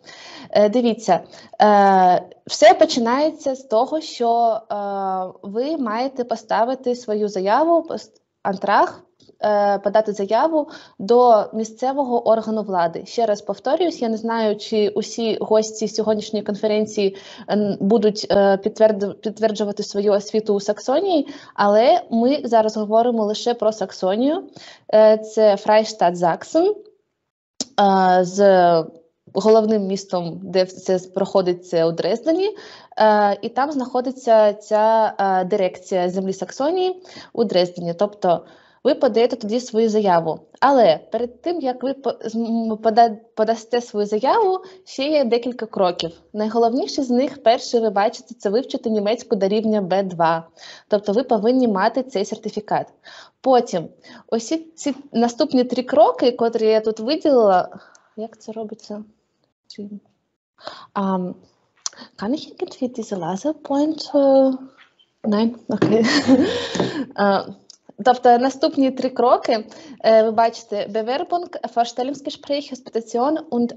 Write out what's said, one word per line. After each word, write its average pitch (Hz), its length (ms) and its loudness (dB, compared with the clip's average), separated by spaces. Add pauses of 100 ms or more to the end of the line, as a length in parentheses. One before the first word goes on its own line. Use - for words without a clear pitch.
(500)
Е, 208 180 2
дивіться, 220 520 0 (420)
е, 196 600 6 (240)
все 330 280 6
починається 285 800 0
з 262 80 -12
того, 247 380 -2
що, 233 300 -4
е, 233 460 0 (640)
ви 247 340 -6
маєте 254 480 -4
поставити 240 720 -2
свою 214 340 -4
заяву, 233 540 0
пост-, - 380 -12 (220)
антрах, 202 640 0 (360)
е, 202 360 2
подати 208 340 0
заяву 269 560 0 (300)
до 233 540 6
місцевого 240 760 -2
органу 220 340 0
влади. 170 440 -2
Ще 233 200 -2
раз 208 160 -2
повторююсь, 302 600 -4
я 233 60 -2
не 220 80 -2
знаю, 220 400 -2
чи 214 320 -2
усі 220 520 -4
гості 214 480 0
сьогоднішньої 208 560 -4
конференції, 208 720 -2 (320)
ем, 202 320 -2
будуть, 208 500 0
е, 196 260 4
підтверд-, 208 580 0
підтверджувати 208 680 -4
свою 202 300 0
освіту 208 420 -2
у 202 60 -2
Саксонії, 285 680 -2 (260)
але 226 560 4
ми 240 340 2
зараз 220 320 2
говоримо 220 480 0
лише 214 300 -2
про 220 180 0
Саксонію. 220 680 -2 (520)
Е, 214 240 6
це 214 380 2
Фрайштат 214 600 0
Заксен, 180 580 0 (1080)
е, 190 440 4
з 180 600 4 (500)
головним 214 500 4
містом, 180 560 -6
де 185 220 0
все 185 340 -2
проходить, 185 680 -2
це 165 200 0
у 170 60 0
Дрездені. 311 640 -2 (420)
Е, 208 440 4
і 226 60 -8
там 269 240 -4
знаходиться 247 800 2
ця, 214 640 0
е, 190 260 0
дирекція 180 680 -2
землі 190 220 -4
Саксонії 359 680 -4 (300)
у 233 120 -2
Дрездені. 180 500 -2
Тобто 180 500 -2 (400)
ви 240 100 2
подаєте 233 420 0
тоді 220 240 -4
свою 226 280 0
заяву. 175 520 0 (200)
Але 240 400 4 (120)
перед 240 300 -8
тим, 339 180 -4
як 254 220 -6
ви 269 120 -4
по-, 269 200 -6 (100)
з-, 220 120 -10
м, 226 400 -4
пода-, 220 400 2 (180)
подасте 226 460 -2
свою 208 260 -6
заяву, 320 520 0 (260)
ще 269 240 -6
є 302 160 2
декілька 240 420 -2
кроків. 180 440 -2 (220)
Найголовніший 233 720 -2
з 247 60 -6
них, 247 320 -2
перший, 240 380 2
ви 220 100 0
бачите, 208 440 -4
це - 160 -6
вивчити 254 400 -4
німецьку 214 460 -2
до 190 120 0
рівня 214 320 0
Б 190 220 -2
два. 165 460 -2 (400)
Тобто 202 240 0
ви 233 100 0
повинні 247 460 0
мати 214 340 0
цей 220 220 -6
сертифікат. 208 600 -6 (540)
Потім, 240 480 0 (380)
ось 226 280 -4 (200)
ці 285 200 -6 (180)
наступні 240 520 0
три 247 180 -4
кроки, 285 500 2
котрі 226 340 -2
я 220 140 4
тут 220 200 -4
виділила. 233 680 2 (480)
Як 220 240 -14
це 220 120 -16
робиться? 214 520 -14 (1900)
Ам, 190 420 -4 (800)
kann 220 180 -4
ich - 180 -10
irgendwie - 360 -10
diese 220 280 -10
Laserpoint, 285 1000 -4
е, 269 380 4 (720)
nein? 226 320 0 (120)
Окей. 220 420 2
<laughs> - 60 0 (1040)
Е, 196 260 2 (600)
тобто 247 340 6
наступні 269 520 0
три 262 200 -4
кроки, 240 540 0 (400)
е, 220 180 6
ви 226 80 0
бачите, 220 640 -2
Bewerbung, 294 560 -4 (260)
Vorstellungsgespräch, 277 960 -6
Hospitation 247 680 -4 (120)
und 240 260 -2